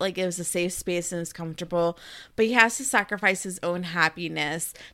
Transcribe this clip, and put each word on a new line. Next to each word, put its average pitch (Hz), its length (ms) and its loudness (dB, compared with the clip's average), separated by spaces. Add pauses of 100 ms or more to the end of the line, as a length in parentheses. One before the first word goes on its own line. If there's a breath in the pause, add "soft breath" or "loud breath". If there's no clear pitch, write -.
like 185 180 -2
it 185 80 0
was 175 140 -4
a 170 40 -6
safe 180 280 0
space 175 400 -4
and 175 80 -4
it - 20 -2
was 165 100 -8
comfortable, 170 640 -2 (380 loud breath)
but 226 120 4
he 233 80 2
has 226 240 8
to 269 60 -8
sacrifice 202 600 0
his 185 180 -10
own 175 220 -2
happiness 160 880 -2 (200 loud breath)